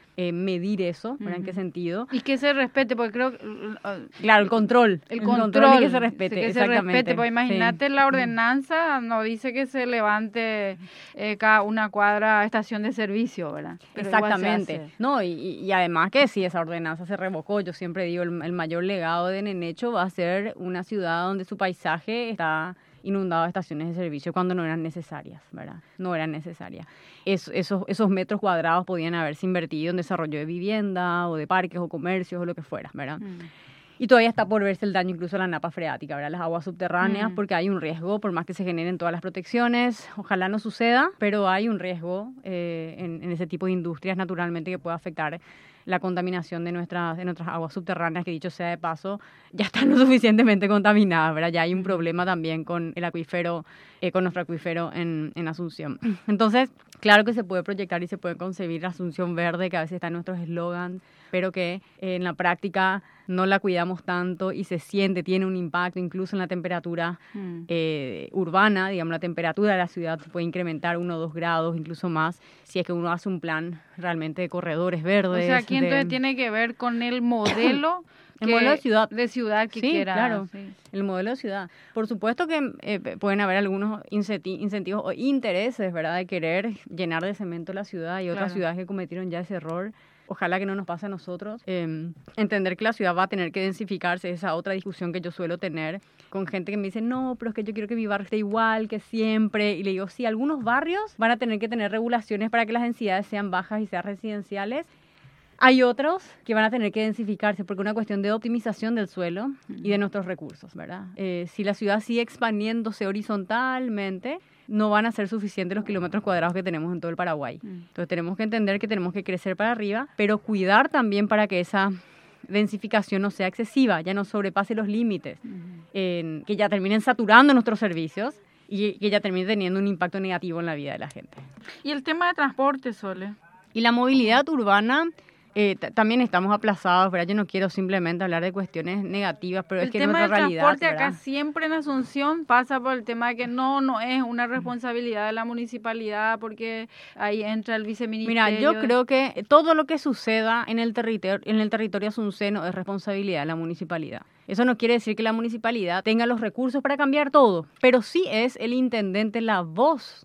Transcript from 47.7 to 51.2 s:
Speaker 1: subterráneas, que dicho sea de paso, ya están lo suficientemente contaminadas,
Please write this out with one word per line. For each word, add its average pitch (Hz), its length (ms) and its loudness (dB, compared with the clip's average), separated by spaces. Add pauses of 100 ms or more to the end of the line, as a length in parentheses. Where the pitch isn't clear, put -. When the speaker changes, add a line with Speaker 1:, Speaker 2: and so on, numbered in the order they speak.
Speaker 1:
subterráneas, 170 520 -4
que 180 60 -6
dicho 165 180 -6
sea 170 200 -6
de 170 80 -4
paso, 175 420 -6 (320)
ya 196 140 0
están 269 240 2
lo 294 80 6
suficientemente 226 720 6
contaminadas, 196 640 6